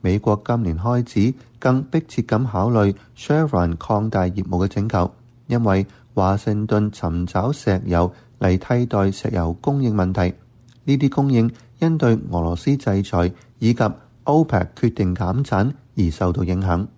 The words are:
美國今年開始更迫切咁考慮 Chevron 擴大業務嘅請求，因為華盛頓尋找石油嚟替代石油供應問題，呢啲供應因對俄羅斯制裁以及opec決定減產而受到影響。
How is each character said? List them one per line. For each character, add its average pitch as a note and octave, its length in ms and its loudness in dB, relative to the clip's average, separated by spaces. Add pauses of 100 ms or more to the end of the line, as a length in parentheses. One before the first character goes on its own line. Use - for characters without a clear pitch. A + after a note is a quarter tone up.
美 G2+ 180 0
國 G#2 240 0
今 A#2+ 200 -2
年 E2 140 -2
開 A#2 320 -2
始 A2+ 240 0 (240)
更 C3 260 2
迫 D#3+ 260 -2
切 - 140 -4
咁 A2+ 220 0
考 G2+ 240 -2
慮 G#2 240 2 (220)
Chevron G#2+ 640 0
擴 A2 320 -2
大 F#2+ 140 0
業 F#2+ 200 -2
務 F2+ 220 -2
嘅 - 20 -4
請 G2+ 220 -4
求， F2+ 240 0 (340)
因 A#2 160 0
為 G2 240 2 (260)
華 G2 220 2
盛 G#2+ 320 -2
頓 G#2+ 240 0
尋 F2 340 -4
找 G#2+ 280 -2
石 F#2+ 320 -2
油 F2 260 2 (280)
嚟 F2+ 180 2
替 B2 280 0
代 G2 260 0
石 - 180 -6
油 E2+ 240 -2
供 C#3 280 -2
應 A2+ 140 0
問 F#2 160 2
題， F2+ 240 0 (480)
呢 C#3 140 2
啲 C#3 120 2
供 C#3 220 0
應 A#2 180 4 (300)
因 E3 180 2
對 A#2+ 220 4 (120)
俄 E2+ 100 0
羅 E2+ 120 0
斯 C3+ 220 0
制 G2+ 260 0
裁 F2 300 0 (280)
以 A2+ 140 2
及 A#2 100 0 (420)
opec D3 500 2
決 A#2 180 0
定 F#2 220 -2
減 G#2 260 -2
產 A#2 300 0 (240)
而 E2+ 160 2
受 F2+ 220 -2
到 F2+ 100 -2
影 F2+ 180 -2
響。 F#2 240 0 (120)